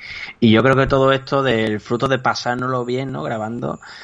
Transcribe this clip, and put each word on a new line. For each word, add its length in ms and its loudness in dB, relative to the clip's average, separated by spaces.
y 100 6
yo 120 6
creo 140 4
que 100 4
todo 260 4
esto 300 0
del 380 0
fruto 280 -2
de 100 2
pasárnoslo 680 -2
bien, 280 -4
¿no? 100 -6
Grabando, 580 -6